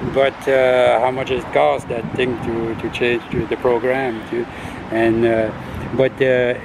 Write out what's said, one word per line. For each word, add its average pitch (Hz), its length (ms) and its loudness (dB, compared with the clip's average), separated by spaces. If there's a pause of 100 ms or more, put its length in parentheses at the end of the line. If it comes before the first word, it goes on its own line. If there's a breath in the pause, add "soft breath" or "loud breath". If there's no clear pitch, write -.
(120)
But, 135 340 0
uh, 127 520 4
how 123 120 2
much 131 200 -4
it 123 120 -2 (100)
costs, 143 360 2
that 117 140 -4 (120)
thing, 127 200 0 (100)
to, 113 300 -4
to 113 140 -6
change 120 320 0 (100)
to 117 140 -2
the 110 120 -4
program, 120 720 0
to, 117 160 -4 (460 loud breath)
and, 113 340 2
uh, 113 260 2 (440 loud breath)
but, 131 260 2
uh 123 420 2